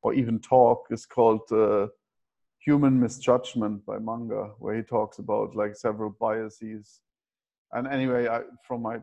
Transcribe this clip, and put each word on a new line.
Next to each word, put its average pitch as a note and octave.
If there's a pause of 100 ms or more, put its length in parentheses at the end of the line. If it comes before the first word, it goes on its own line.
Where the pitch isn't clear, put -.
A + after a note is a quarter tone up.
or A2+
even A2+
talk B2
is A2+
called, A2
uh, G#2 (680)
Human C#3+
Misjudgment A#2
by G#2
Munger, A2+ (140)
where A2
he A2+
talks G#2+
about, G#2
like, G#2
several G#2+
biases. A2 (720)
And B2
anyway, B2+
I, A#2 (240)
from A#2
my A2+